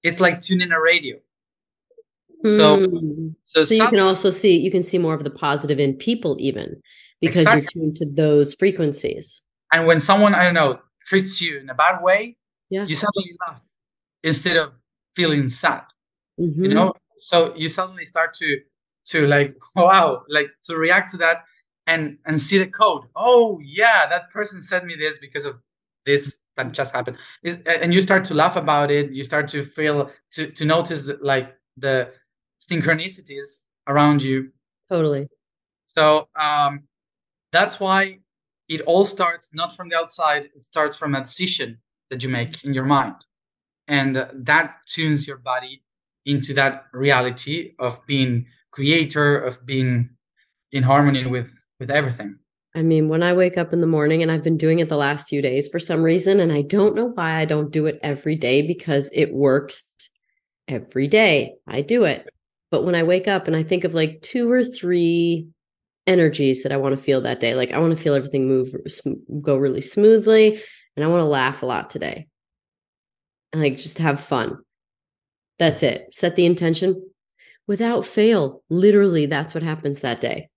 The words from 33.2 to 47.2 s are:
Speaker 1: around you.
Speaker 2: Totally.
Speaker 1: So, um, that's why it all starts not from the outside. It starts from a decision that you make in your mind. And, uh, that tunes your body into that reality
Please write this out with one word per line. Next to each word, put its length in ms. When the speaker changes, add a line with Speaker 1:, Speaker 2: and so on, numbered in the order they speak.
Speaker 1:
around 360
you. 280
Speaker 2:
Totally. 380
Speaker 1:
So, 420
um, 440
that's 280
why 380
it 140
all 220
starts 500
not 220
from 120
the 80
outside. 600
It 80
starts 320
from 180
a 60
decision 580
that 120
you 60
make 360
in 100
your 100
mind. 300
And, 280
uh, 180
that 520
tunes 400
your 120
body 440
into 300
that 380
reality 840